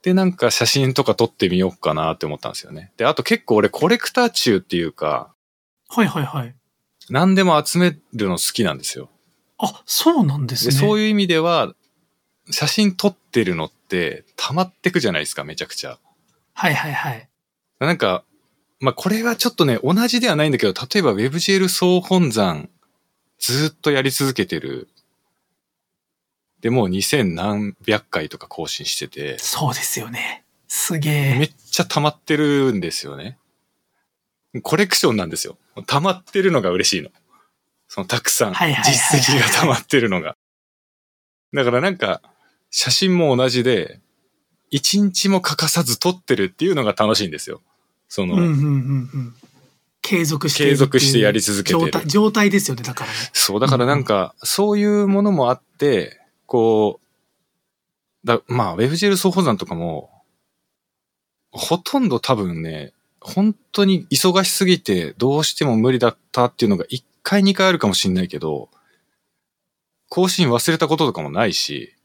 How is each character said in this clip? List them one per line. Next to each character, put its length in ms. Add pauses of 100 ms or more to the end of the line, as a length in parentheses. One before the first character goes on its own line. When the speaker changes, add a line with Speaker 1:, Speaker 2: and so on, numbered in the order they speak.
Speaker 1:
で、 120
な 120
ん 80
か 160
写 160
真 280
と 100
か 120
撮 100
っ 40
て 200
み 100
よ 160
う 20
か 160
な 200
っ 40
て 80
思 100
っ 40
た 100
ん 40
で 60
す 60
よ 60
ね。 260
で、 80
あ 80
と 100
結 220
構 100
俺 140
コ 180
レ 100
ク 140
タ 140
ー 40
中 280
っ 40
て 160
い 80
う 60
か、 420 (560)
Speaker 2:
は 140
い 40
は 140
い 40
は 200
い。 100 (540)
Speaker 1:
何 260
で 80
も 200
集 160
め 180 (160)
る 160
の 60
好 180
き 100
な 100
ん 40
で 60
す 140
よ。 120 (480)
Speaker 2:
あ、 280
そ 360
う 40
な 120
ん 100
で 80
す 120
ね。 40
Speaker 1:
で、 60
そ 160
う 60
い 60
う 20
意 80
味 120
で 120
は、 340 (760)
写 160
真 280
撮 140
っ 40
て 300
る 120
の 100
っ 60
て 520 (140)
溜 160
ま 100
っ 80
て 180
く 100
じ 100
ゃ 20
な 80
い 40
で 20
す 100
か、 80
め 120
ち 80
ゃ 40
く 60
ち 120
ゃ。 120 (560)
Speaker 2:
は 160
い 40
は 160
い 40
は 180
い。 180 (500)
Speaker 1:
な 140
ん 40
か、 260 (560)
ま 120
あ、 20
こ 160
れ 140
は 120
ち 140
ょ 20
っ 40
と 100
ね、 180
同 100 (140)
じ 140
で 80
は 60
な 100
い 40
ん 20
だ 60
け 140
ど、 20
例 260
え 40
ば 80
ウ 60
ェ 120
ブ 100
ジ 120
ェ 80
ル 80
総 320
本 320
山、 380 (680)
ず 280
ー 40
っ 20
と 180
や 100
り 100
続 220
け 120
て 140
る。 280 (1700)
で、 80
も 160
う 40
二 120
千 340
何 400 (120)
百 220
回 180
と 100
か 100
更 200
新 180
し 120
て 100
て。 320
Speaker 2:
そ 320
う 20
で 60
す 200
よ 100
ね。 340 (240)
す 320
げ 100
え。 300
Speaker 1:
め 60
っ 80
ち 260
ゃ 60
溜 160
ま 80
っ 100
て 160
る 380
ん 80
で 100
す 140
よ 100
ね。 220 (1200)
コ 140
レ 120
ク 80
シ 120
ョ 60
ン 20
な 100
ん 40
で 80
す 100
よ。 100 (300)
溜 140
ま 100
っ 120
て 180
る 100
の 100
が 100
嬉 260
し 20
い 20
の。 80 (800)
そ 140
の 60
た 120
く 100
さ 200
ん、 40
Speaker 2:
は 140
い 60
は 80
い 20
は 80
い 20
は 40
い 0
は 200
い。 40
Speaker 1:
実 140
績 40
が 80 (140)
溜 60
ま 80
っ 100
て 140
る 100
の 120
が。 140 (1160)
だ 100
か 80
ら 100
な 100
ん 60
か、 240 (500)
写 200
真 260
も 180
同 140
じ 140
で、 380 (680)
一 320
日 280
も 120
欠 160
か 120
さ 140
ず 140
撮 120
っ 120
て 140
る 100
っ 40
て 160
い 60
う 40
の 80
が 80
楽 240
し 100
い 40
ん 20
で 80
す 100
よ。 120 (480)
そ 160
の、 100
Speaker 2:
う 20
ん 40
う 20
ん 40
う 40
ん 600
う 40
ん。 180 (680)
継 240
続 240
し 60
て 80
い 80
る 20
っ 40
て 60
い 40
う 20
Speaker 1:
継 100
続 0
し 140
て 60
や 120
り 80
続 240
け 100
て 60
る。 0
Speaker 2:
状 120
態、 160
状 240
態 180
で 100
す 100
よ 60
ね、 80
だ 100
か 120
ら 60
ね。 40 (180)
Speaker 1:
そ 240
う、 20
だ 80
か 100
ら 80
な 100
ん 80
か、 120
Speaker 2:
う 40
ん 40
う 40
ん。 60 (100)
Speaker 1:
そ 280
う 80
い 60
う 220
も 140
の 100
も 180
あ 40
っ 80
て、 580 (300)
こ 500 (1200)
う、 40
だ-、 200
ま 220
あ、 40
ウ 40
ェ 120
ブ 60
ジ 100
ェ 40
ル 80
総 140
本 140
山 120
と 80
か 100
も、 340 (1400)
ほ 260
と 220
ん 100
ど 100
多 160
分 280
ね、 300 (280)
本 340 (160)
当 140
に 240
忙 340
し 80
す 140
ぎ 160
て 360
ど 220
う 40
し 100
て 100
も 140
無 140
理 80
だ 100
っ 80 (140)
た 140
っ 100
て 100
い 20
う 20
の 80
が 120
一 160 (160)
回、 220
二 100
回 140
あ 40
る 60
か 100
も 60
し 160
ん 60
な 80
い 40
け 120
ど、 300 (1400)
更 180
新 220
忘 220
れ 80
た 80
こ 100
と 80
と 80
か 80
も 80
な 160
い 80
し 400 (120)